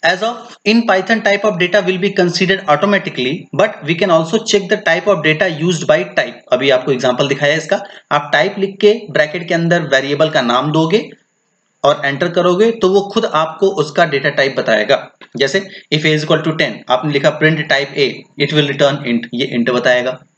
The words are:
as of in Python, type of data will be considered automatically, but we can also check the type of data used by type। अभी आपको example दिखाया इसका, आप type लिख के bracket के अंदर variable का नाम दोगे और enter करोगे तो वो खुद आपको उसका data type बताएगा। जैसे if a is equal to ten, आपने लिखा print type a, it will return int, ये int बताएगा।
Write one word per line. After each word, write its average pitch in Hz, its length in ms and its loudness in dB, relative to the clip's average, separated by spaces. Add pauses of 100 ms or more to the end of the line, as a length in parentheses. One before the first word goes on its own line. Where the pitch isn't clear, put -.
as 175 200 0
of 233 320 -6 (140)
in 226 140 4
Python, 208 400 0
type 202 220 0
of 202 140 0
data 180 240 2
will 185 180 -2
be 196 140 0
considered 185 540 0
automatically, 151 680 0 (200)
but 190 300 -6
we 156 100 -2
can 185 160 0
also 165 340 2
check 190 260 0
the 214 80 0 (100)
type 170 200 0
of 180 160 2
data 156 240 2 (120)
used 165 300 -2
by 151 80 4 (200)
type। 120 220 -4 (120)
अभी 131 180 2
आपको 131 220 2
example 127 360 0
दिखाया 143 260 0
इसका, 160 260 -2 (320)
आप 147 200 0
type 175 260 0
लिख 196 220 -2
के 208 120 6 (180)
bracket 151 380 -2
के 175 60 0
अंदर 170 400 0
variable 143 360 2
का 151 120 0
नाम 127 300 0
दोगे 160 300 2 (840)
और 143 200 2
enter 139 240 -2
करोगे 180 440 2
तो 202 160 0
वो 196 120 4 (140)
खुद 226 100 0
आपको 160 440 0 (120)
उसका 170 260 2
data 143 260 -2
type 139 260 0
बताएगा। 113 380 2 (400)
जैसे 139 300 -2 (280)
if 151 100 -2
a 156 80 2
is 151 140 0
equal 160 180 0
to 160 160 -2
ten, 131 120 -2 (160)
आपने 135 240 0
लिखा 143 280 0
print 156 320 2
type 139 260 -2
a, 120 140 2 (280)
it 123 140 -2
will 147 160 2
return 143 360 0
int, 120 280 -2
ये 127 240 -2
int 120 120 0
बताएगा। 123 480 0 (200)